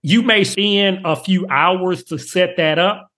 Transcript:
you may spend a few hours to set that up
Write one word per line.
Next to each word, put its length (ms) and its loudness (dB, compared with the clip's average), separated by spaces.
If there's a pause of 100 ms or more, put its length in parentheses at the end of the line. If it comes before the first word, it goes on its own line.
you 180 2
may 220 2
spend 600 0
a 100 0
few 320 -2
hours 560 0
to 160 -10
set 380 -2
that 200 0
up 400 -2